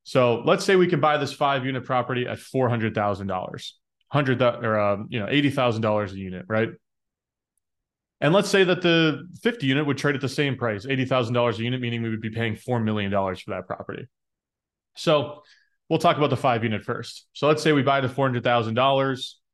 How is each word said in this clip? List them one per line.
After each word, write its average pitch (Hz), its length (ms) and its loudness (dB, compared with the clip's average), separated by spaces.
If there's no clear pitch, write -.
So 120 380 2
let's 175 220 2
say 196 100 4
we 180 100 6
can 170 140 0
buy 151 160 2
this 139 160 -4
five-unit 131 540 -2
property 123 400 -2
at 107 120 -8
four 131 300 -2
hundred 113 260 0
thousand 101 320 -2
dollars, - 540 -8
hundred 131 300 0
thou-, 123 220 2
or, 110 180 0
uh, 101 180 0
you 127 100 -6
know, 98 120 -4
eighty 143 180 2
thousand 123 320 0
dollars 107 320 0
a 98 60 -12
unit, 92 280 -10
right? 110 220 0
And 147 140 4
let's 190 160 2
say 190 140 6
that 180 180 0
the 160 440 2
fifty 240 240 0
unit 139 200 2
would 139 100 0
trade 143 180 0
at 127 60 -4
the 131 80 -4
same 135 300 -2
price, 107 260 -4
eighty 131 220 -2
thousand 127 260 0
dollars 120 260 0
a 113 40 -6
unit, 127 180 -4
meaning 117 220 -4
we 113 80 -4
would 110 100 -4
be 110 80 -6
paying 110 260 -4
four 120 260 -4
million 107 300 -2
dollars 95 300 -2
for - 120 -12
that 92 140 -8
property. - 400 -12
So - 460 0
we'll 160 100 2
talk 160 200 4
about 147 100 2
the 127 80 2
five 117 280 0
unit 107 200 -4
first. - 480 -10
So - 140 -2
let's 151 160 4
say 160 100 4
we 143 100 4
buy 139 200 2
the 127 80 -2
four 135 160 0
hundred 120 180 -2
thousand 117 300 2
dollars. 135 640 0